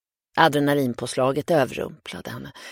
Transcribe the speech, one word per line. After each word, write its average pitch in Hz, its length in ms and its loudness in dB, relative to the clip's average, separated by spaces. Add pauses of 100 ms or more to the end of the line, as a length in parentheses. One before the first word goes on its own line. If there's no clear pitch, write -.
(360)
Adrenalinpåslaget 143 1120 2
överrumplade - 800 -2
henne. 135 220 -12 (200)